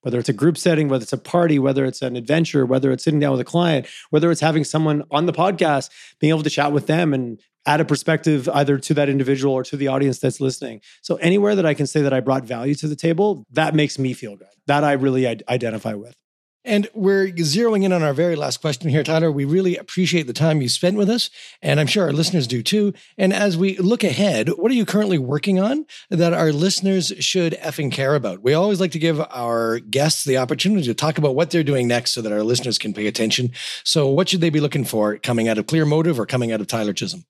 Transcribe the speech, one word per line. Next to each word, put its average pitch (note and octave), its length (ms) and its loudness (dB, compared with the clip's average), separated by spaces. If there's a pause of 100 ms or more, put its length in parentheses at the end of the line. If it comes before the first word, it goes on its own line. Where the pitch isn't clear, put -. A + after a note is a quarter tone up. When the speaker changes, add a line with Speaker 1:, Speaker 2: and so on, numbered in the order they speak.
Speaker 1:
Whether B2 180 -2
it's A#2 100 -2
a C3 40 0
group D3 220 2
setting, D#3 320 2
whether C3 140 0
it's - 120 -6
a C3 40 -4
party, E3+ 400 2
whether C3+ 260 2
it's C3 200 -4
an B2 120 -4
adventure, C#3 480 2
whether C3 280 2
it's C3 120 -4
sitting D#3 160 2
down C#3+ 120 2
with B2+ 100 0
a - 20 -4
client, E3 440 0 (240)
whether D#3 180 4
it's E3 100 0
having D#3 240 2
someone D3+ 460 0
on D3+ 160 0
the D#3+ 80 0
podcast, E3 560 0 (300)
being D3+ 100 2
able D#3+ 140 0
to D3 80 -2
chat C#3+ 200 0
with D3 140 0
them D#3+ 260 2
and B2 280 -4 (260)
add D3+ 160 2
a D#3 40 2
perspective D3+ 680 0
either C#3+ 240 2
to D3+ 160 -2
that C#3+ 160 2
individual C3+ 460 0
or B2+ 80 -2
to - 120 -8
the C3+ 120 -4
audience C3+ 320 0
that's C3 200 -2
listening. B2+ 420 -4 (200)
So - 140 -4
anywhere G3+ 400 2
that F#3 100 0
I D3+ 80 2
can C#3 140 -2
say D3+ 160 0
that C3+ 100 2
I C3 60 0
brought C3 240 -2
value B2 320 -4
to D#3 120 -8
the D3+ 80 -4
table, E3 540 0
that D#3 240 0
makes D3+ 240 0
me C3 160 -2
feel G#2 220 -12
good. - 120 -20 (200)
That D3 160 4
I C#3+ 80 2
really C3 340 2
id-, A#2 240 -4
identify A2+ 460 -4
with. A2+ 200 -16 (520)
Speaker 2:
And G#3 280 0
we're G3 320 2
zeroing F#3+ 560 0
in F#3+ 100 2
on F3 80 2
our D3 120 0
very E3 220 0
last C#3+ 220 -6
question D3+ 320 -4
here, C#3+ 140 2
Tyler. D#3+ 280 2
We C#3 140 -2
really F3+ 320 0
appreciate F3 480 -2
the A#2+ 80 -8
time D#3 300 2
you A#2+ 40 -2
spent F#3 300 0
with G3+ 140 2
us, - 180 -2 (320)
and C#3+ 180 2
I'm D3+ 60 2
sure G3 200 2
our C#3+ 60 0
listeners D#3 360 0
do A#2+ 160 -4
too. G#3 280 2 (280)
And F#3+ 120 2
as G3 240 0
we F#3+ 220 0
look G#3+ 260 2
ahead, D3+ 460 0
what G3+ 220 0
are - 20 2
you A#3 100 2
currently G3 360 0
working D3+ 400 0
on C4+ 260 0 (240)
that E3+ 240 2
our E3 180 2
listeners F#3 680 0
should E3 420 0
effing D3 300 -4
care C#3 240 0
about? G2+ 260 -4
We C3 140 2
always F#3+ 240 2
like F#3 140 0
to E3 60 -6
give D#3 200 0
our A#2 580 -2
guests C3+ 460 0
the C3 140 2
opportunity D3+ 500 0
to A2+ 80 -2
talk D#3 240 0
about C#3+ 160 2
what D#3+ 160 0
they're E3+ 100 2
doing C3 260 2
next A#2+ 260 0
so A#2 100 -6
that G#2+ 80 -4
our G#2 100 0
listeners B2 380 0
can G#2+ 160 -4
pay G#2+ 100 -4
attention. A2+ 460 0 (320)
So D3 240 2
what F3 220 2
should F#3 120 0
they E3+ 80 2
be D3+ 100 2
looking C#3+ 260 -2
for G#2+ 340 0
coming A2+ 280 0
out A2 120 0
of G#2 80 -4
Clear D#3 180 2
Motive D#3 340 2
or G#2 60 -2
coming A#2+ 260 -2
out G#2+ 100 -2
of G2 40 -4
Tyler G#2+ 280 -4
Chisholm? F2+ 360 -8